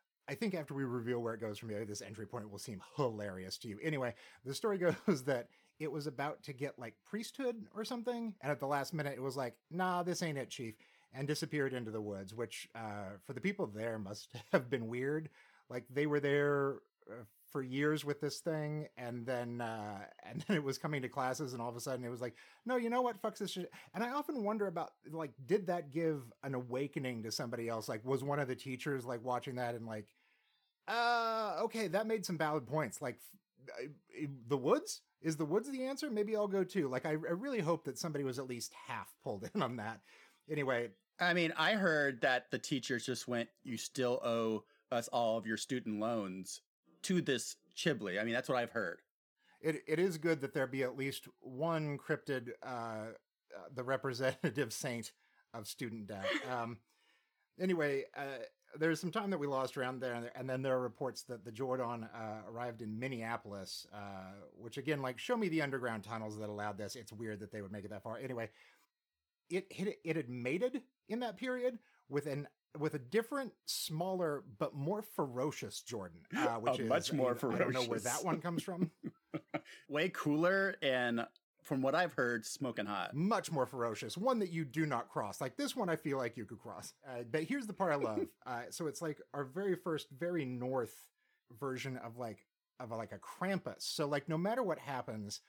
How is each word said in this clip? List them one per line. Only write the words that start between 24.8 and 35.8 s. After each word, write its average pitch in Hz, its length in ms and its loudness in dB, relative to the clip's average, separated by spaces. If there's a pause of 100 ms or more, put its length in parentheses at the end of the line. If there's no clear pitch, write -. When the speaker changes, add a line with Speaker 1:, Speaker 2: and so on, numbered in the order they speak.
Speaker 1:
like, 156 220 -4 (140)
did 180 220 4
that 170 220 0
give 156 320 2 (200)
an 135 120 -2
awakening 127 680 -2
to 110 100 -2
somebody 120 360 -2
else? 113 200 -2
Like, 110 160 -2
was 131 180 4
one 143 180 2
of 135 80 2
the 123 80 0
teachers, 131 500 -2
like, 120 180 -2
watching 123 320 0
that 120 180 0
and 117 120 -6
like, 107 200 -4 (800)
"Uh, 226 760 4
okay, 226 260 2
that 202 180 4
made 220 200 0
some 175 120 0
valid 151 280 2
points." 131 340 0
Like, 127 180 -2 (500)
f-, 123 180 -6
uh, 147 400 -8 (220)
the 143 100 4
woods? 165 420 2 (220)
Is 160 140 0
the 156 100 0
woods 220 240 2
the 262 140 -2